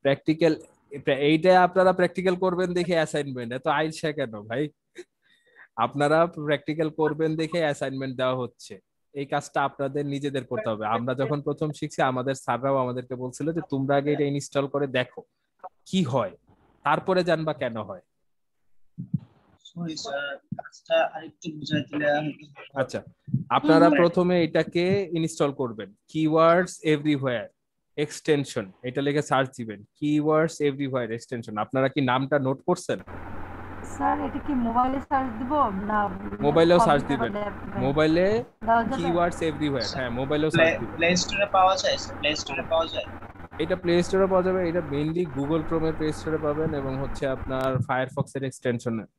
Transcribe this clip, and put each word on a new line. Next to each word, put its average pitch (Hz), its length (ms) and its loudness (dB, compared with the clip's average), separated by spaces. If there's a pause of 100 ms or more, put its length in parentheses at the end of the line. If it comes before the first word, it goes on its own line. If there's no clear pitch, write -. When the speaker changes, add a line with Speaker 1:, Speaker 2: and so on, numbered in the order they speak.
Speaker 1:
Practical, 156 560 2 (340)
এটা, 143 240 0
এইটা 160 480 6
আপনারা 185 300 6
practical 180 440 2
করবেন 185 380 0
দেখে 175 180 0
অ্যাসাইনমেন্ট, 139 600 -2
এত 131 140 -6
আইলসা 156 460 0
কেন 117 300 -6
ভাই? 120 260 -4 (1080)
আপনারা 143 500 4
practical 151 640 -2
করবেন 156 460 0
দেখে 160 220 -2
assignment 135 580 -4
দেওয়া 127 200 0
হচ্ছে। 117 440 -10 (320)
এই 143 140 -8
কাজটা 143 380 -2
আপনাদের 139 420 -4
নিজেদের 139 380 -4
করতে 120 240 -6
হবে। 107 180 -4
আমরা 117 280 -2
যখন 139 280 -2
প্রথম 147 300 -4
শিখছি, 151 300 -4
আমাদের 131 320 0
স্যাররাও 131 420 -2
আমাদেরকে 127 380 -4
বলছিল 127 380 -6
যে, 165 80 -2 (100)
"তোমরা 135 260 0
আগে 143 160 2
এটা 147 120 0
install 139 420 -2
করে 139 200 -2
দেখো 127 360 -2 (600)
কি 185 180 0
হয়, 120 340 -2 (460)
তারপরে 165 420 2
জানবা 156 280 0
কেন 120 240 -4
হয়।" 107 240 -8 (1600)
Speaker 2:
Sorry 165 380 -10
sir, 143 400 -8
কাজটা - 680 -2
আরেকটু 160 520 -10
বুঝাই 147 240 -2
দিলে 147 320 -2
হয়তো। - 680 -6
Speaker 1:
আচ্ছা, 120 220 -2 (480)
আপনারা 160 380 6
Speaker 2:
হুম। 156 80 4
Speaker 1:
প্রথমে 175 480 4
এটাকে 175 680 0
install 160 400 0
করবেন, 110 420 -6 (140)
Keywords 160 880 4
Everywhere 131 520 0 (480)
extension, 143 760 -2 (100)
এটা 127 200 -4
লিখে 143 200 2
search 135 340 0
দিবেন, 107 260 -10
Keywords 151 720 0 (140)
Everywhere 131 400 -4
extension। 113 480 -8
আপনারা 131 300 0
কি 139 120 -2
নামটা 135 380 2
note 131 280 -2
করছেন? 135 320 -2 (840)
Speaker 3:
স্যার, 285 360 -2
এটা 285 180 -4
কি 294 160 -4
মোবাইলে 247 460 0
search 262 380 -2
দিব 262 160 -4 (320)
না 208 220 0 (320)
Speaker 1:
মোবাইলেও 165 380 6
search 147 240 6
Speaker 3:
কম্পিউটার 120 260 -2
Speaker 1:
দিবেন, 208 140 -4
Speaker 3:
ল্যাপটপে? 202 380 -6
Speaker 1:
মোবাইলে 165 640 2 (200)
Speaker 3:
দেওয়া 226 200 4
যাবে? 240 180 -2
Speaker 1:
Keywords 175 380 0
Everywhere, 147 540 -2
হ্যাঁ, 127 160 -4
মোবাইলেও 147 400 0
Speaker 2:
প্লে, 165 140 6
Speaker 1:
সার্চ 151 160 2
দিবেন। - 160 -8
Speaker 2:
Play 170 200 2
স্টোরে 196 360 0
পাওয়া 190 240 6
যায় 185 200 -2
sir, - 220 -10
Play 151 180 -2
স্টোরে - 340 -8
পাওয়া 165 160 0
যায়? 151 180 -6 (540)
Speaker 1:
এটা 165 180 -2
Play 175 260 2
স্টোরে 190 240 2
পাওয়া 185 160 4
যাবে, 185 260 0
এটা 170 220 0
mainly 156 340 0 (140)
Google 156 300 0
Chrome-এ 160 240 0
Play 156 200 -2
স্টোরে 156 260 -4
পাবেন 156 360 -2
এবং 135 240 -4
হচ্ছে 139 280 -4
আপনার 131 500 -2
Firefox-এর 131 640 -2
extension 120 640 -2 (120)